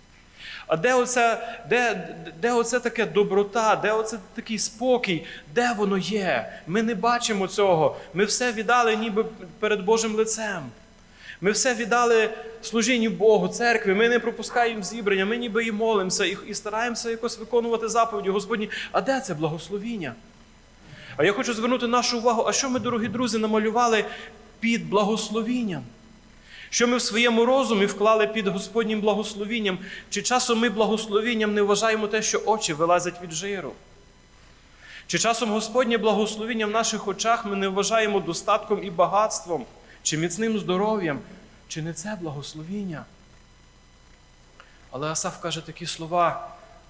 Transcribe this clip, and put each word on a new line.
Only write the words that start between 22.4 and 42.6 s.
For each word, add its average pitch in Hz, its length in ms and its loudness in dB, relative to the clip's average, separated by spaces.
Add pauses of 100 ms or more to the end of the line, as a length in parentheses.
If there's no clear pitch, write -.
а 208 60 2
що 269 180 0
ми, 247 80 0
дорогі 226 300 -2
друзі, 220 300 0
намалювали 220 640 2 (560)
під 226 300 0
благословінням? 214 920 0 (880)
Що 240 180 2
ми 247 80 2
в 233 60 4
своєму 233 440 4
розумі 233 400 4
вклали 214 400 4
під 208 220 -2
Господнім 214 520 -2
благословінням? 208 800 -2 (320)
Чи 202 120 -4
часом 240 360 2
ми 233 100 2
благословінням 214 840 0
не 208 80 4
вважаємо 214 440 2
те, 214 160 0
що - 240 0
очі 208 260 0
вилазять 175 500 2
від 170 100 -12
жиру? 170 400 -6 (1300)
Чи 170 120 -2
часом 226 320 0
Господнє 226 480 0
благословіння 214 680 0
в 208 40 -4
наших 220 380 -2
очах 220 360 0
ми 202 120 -4
не 196 120 0
вважаємо 202 520 2
достатком 185 640 -2
і 196 60 -8
багатством, 175 760 0 (360)
чи 151 160 -2
міцним 208 400 -2
здоров'ям? 180 640 -2 (480)
Чи 160 140 -8
не 165 100 -6
це 208 280 -8
благословіння? 156 840 -8 (1900)